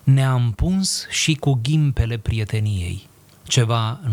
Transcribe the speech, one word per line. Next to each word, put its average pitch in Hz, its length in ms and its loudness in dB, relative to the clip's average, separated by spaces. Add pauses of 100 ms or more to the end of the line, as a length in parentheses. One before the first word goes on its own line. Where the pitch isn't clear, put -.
"Ne-a 135 300 4
împuns 147 760 0
și - 260 0
cu 139 260 0
ghimpele 135 560 0
prieteniei." 107 920 -4 (360)
Ceva 117 560 0 (140)